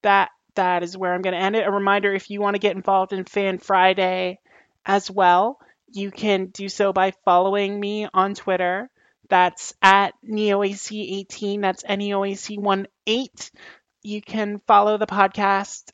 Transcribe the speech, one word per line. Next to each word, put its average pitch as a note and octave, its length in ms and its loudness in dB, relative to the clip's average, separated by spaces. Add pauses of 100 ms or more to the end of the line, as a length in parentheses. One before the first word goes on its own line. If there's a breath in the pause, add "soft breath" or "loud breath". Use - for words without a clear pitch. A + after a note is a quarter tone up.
that, G3 280 4 (240)
that F3+ 280 0
is F3 140 -10
where F#3 160 -2
I'm F#3 100 -2
gonna F#3 140 -2
end G3 200 -2
it. G#3+ 100 0
A G3+ 40 0
reminder, G3 440 0
if F#3+ 160 -8
you G3+ 100 -8
wanna G3+ 180 0
get G3+ 160 0
involved F#3+ 380 0
in F#3 120 -6
Fan F#3+ 340 -4
Friday F#3 840 0 (460 soft breath)
as G3 240 -2
well, F#3+ 480 4 (340 soft breath)
you G3 180 -6
can G3 360 0
do G3 220 -12
so G3 240 0
by F#3+ 200 2 (120)
following G3 540 2
me G#3 360 -6
on G3 200 2
Twitter. F#3 540 -2 (400)
That's F3+ 540 2
at G3 400 6
Neo G#3+ 400 0
A G3+ 100 -2
C G3+ 460 -10
eighteen. G3+ 420 -8
That's F#3+ 260 -4
N G3+ 140 -4
E G3+ 140 -4
O G3 100 -2
A G3 100 -4
C G3+ 240 -12
one G3 280 -2 (200)
eight. A#3+ 440 -6 (520 loud breath)
You G#3 200 -10
can G#3 440 -6
follow G#3 300 4
the G#3 100 -2
podcast G3 880 -2